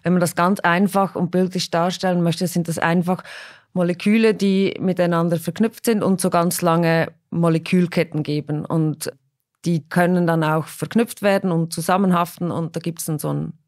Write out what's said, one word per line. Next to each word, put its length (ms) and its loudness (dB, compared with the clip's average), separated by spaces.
wenn 100 2
man 80 4
das 140 0
ganz 240 2
einfach 560 2
und 160 -2
bildlich 400 -2
darstellen 500 0
möchte, 260 0
sind 200 -2
das 120 -6
einfach 440 0
Moleküle, 600 2
die 460 0
miteinander 580 0
verknüpft 480 -2
sind 180 2
und 180 2
so 80 0
ganz 320 0
lange 500 2
Molekülketten 920 0
geben. 420 -4
Und 460 -2
die 240 0
können 360 2
dann 180 2
auch 240 0
verknüpft 540 -4
werden 300 2
und 220 -2
zusammenhaften 800 0
und 240 -6
da 40 -6
gibt's 260 -8
dann 140 -4
so 140 -4
ein 200 -6